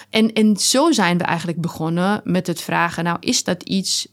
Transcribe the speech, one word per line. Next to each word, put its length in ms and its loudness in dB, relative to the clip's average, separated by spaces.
En, 240 2
en 240 4
zo 340 2
zijn 260 2
we 60 -2
eigenlijk 380 -2
begonnen 640 -2
met 240 -2
het 140 -4
vragen, 420 -2
"Nou, 160 0
is 240 -2
dat 200 -4
iets 500 -2